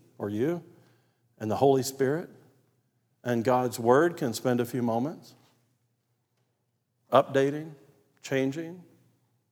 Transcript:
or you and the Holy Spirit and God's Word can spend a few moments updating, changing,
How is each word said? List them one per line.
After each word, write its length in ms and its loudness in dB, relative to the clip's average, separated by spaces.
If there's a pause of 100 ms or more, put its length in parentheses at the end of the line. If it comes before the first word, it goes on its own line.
(180)
or 100 -6
you 340 -2 (760)
and 120 -4
the 60 0
Holy 260 4
Spirit 460 -4 (920)
and 220 -2
God's 340 0
Word 380 4
can 180 -4
spend 260 0
a 40 0
few 180 -4
moments 520 -4 (1800)
updating, 580 2 (520)
changing, 600 -4 (680)